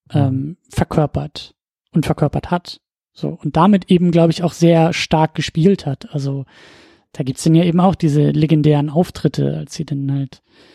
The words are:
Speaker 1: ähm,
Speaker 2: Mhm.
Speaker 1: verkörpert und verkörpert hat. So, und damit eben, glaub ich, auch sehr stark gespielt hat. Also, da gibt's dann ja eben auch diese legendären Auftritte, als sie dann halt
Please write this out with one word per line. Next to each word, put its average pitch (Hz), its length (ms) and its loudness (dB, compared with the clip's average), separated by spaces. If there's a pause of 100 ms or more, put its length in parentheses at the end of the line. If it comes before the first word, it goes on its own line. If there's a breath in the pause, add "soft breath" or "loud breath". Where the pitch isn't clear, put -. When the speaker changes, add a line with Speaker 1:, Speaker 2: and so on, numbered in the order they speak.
(120)
Speaker 1:
ähm, 135 220 0
Speaker 2:
Mhm. 143 220 -6 (120)
Speaker 1:
verkörpert - 840 -4 (380)
und 160 140 0
verkörpert - 440 -4
hat. - 300 -8 (320)
So, - 180 -10
und 156 260 -8
damit 185 340 4
eben, 180 200 4
glaub 165 200 4
ich, 165 120 -4
auch 175 100 -2
sehr 165 400 2
stark 160 420 0
gespielt 165 520 0
hat. - 260 -10
Also, 139 320 -6 (680 soft breath)
da - 100 -6
gibt's 131 220 -6
dann 160 100 4
ja 165 100 4
eben 170 160 2
auch 180 140 4
diese 147 360 2
legendären 151 600 2
Auftritte, 147 640 -2
als 151 180 -12
sie 160 120 -8
dann 139 260 -4
halt 139 300 -6 (320 soft breath)